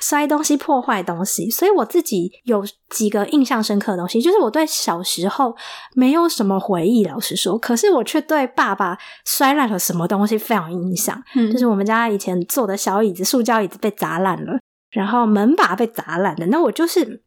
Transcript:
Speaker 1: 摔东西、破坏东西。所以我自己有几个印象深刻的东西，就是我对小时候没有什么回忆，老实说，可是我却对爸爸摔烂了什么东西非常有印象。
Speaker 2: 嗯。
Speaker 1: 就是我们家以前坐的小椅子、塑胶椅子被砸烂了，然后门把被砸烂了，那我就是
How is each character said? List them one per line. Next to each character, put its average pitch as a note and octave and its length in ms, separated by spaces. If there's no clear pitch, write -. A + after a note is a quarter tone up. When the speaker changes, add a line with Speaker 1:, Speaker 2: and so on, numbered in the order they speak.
Speaker 1:
摔 D4 260
东 D4+ 160
西、 D4+ 140
破 C4+ 240
坏 A3+ 200
东 F3 220
西。 G3 260
所 - 160
以 G#4 60
我 D4+ 140
自 F4 160
己 F#3 300
有 G#3 220
几 G#3+ 200
个 G3+ 180
印 C#4+ 180
象 A3+ 180
深 G#3 160
刻 G3+ 140
的 F3+ 40
东 F3 120
西， A#3 120
就 D#4+ 80
是 G#4 100
我 G#4+ 120
对 D#4 140
小 - 360
时 F3+ 280
候 A#3+ 260
没 B3+ 160
有 E4+ 160
什 B3+ 180
么 G3 140
回 F3 260
忆， A3 200
老 - 120
实 - 180
说， - 220
可 A#3 180
是 G4+ 160
我 B3+ 120
却 D#4 160
对 D4 260
爸 B3 300
爸 F#3+ 220
摔 C#4 280
烂 C#4 160
了 G3 100
什 F#3 160
么 E3+ 100
东 G3+ 220
西 A3 100
非 G#3+ 160
常 E3+ 180
有 F3+ 100
印 F#3 140
象。 - 280
Speaker 2:
嗯。 A#3 160
Speaker 1:
就 A#3 60
是 B3 80
我 A3+ 80
们 G3 120
家 A3+ 240
以 G3+ 80
前 F3+ 240
坐 A3 260
的 G3 80
小 G3+ 260
椅 G#3 120
子、 F3+ 100
塑 A#3+ 180
胶 A3+ 200
椅 F#3+ 60
子 - 120
被 A3 120
砸 E3 280
烂 F#3 240
了， C4 160
然 G3+ 160
后 A#3+ 180
门 G#3+ 300
把 - 200
被 A3+ 120
砸 - 300
烂 F3+ 200
了， E3 100
那 C#4+ 140
我 C4 100
就 D#4+ 140
是 D4+ 420